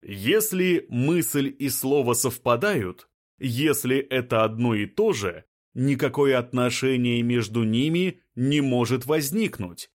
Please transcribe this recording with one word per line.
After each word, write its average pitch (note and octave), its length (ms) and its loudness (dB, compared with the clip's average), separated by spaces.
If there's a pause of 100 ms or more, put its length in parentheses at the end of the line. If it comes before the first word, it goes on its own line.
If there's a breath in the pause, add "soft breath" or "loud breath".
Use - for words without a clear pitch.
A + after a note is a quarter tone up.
Если G3 840 0
мысль C#3 680 0
и C#3 100 -4
слово C3 460 0
совпадают, A#2+ 920 -2 (300)
если C3 600 0
это B2 460 0
одно A2+ 300 0
и G#2 120 -2
то G#3 260 0
же, F#2+ 320 -4 (300)
никакое C3+ 640 2
отношение B2 840 0
между A#2 420 0
ними D#3 580 0 (120)
не C#3 260 2
может B2 460 0
возникнуть C#3+ 920 -4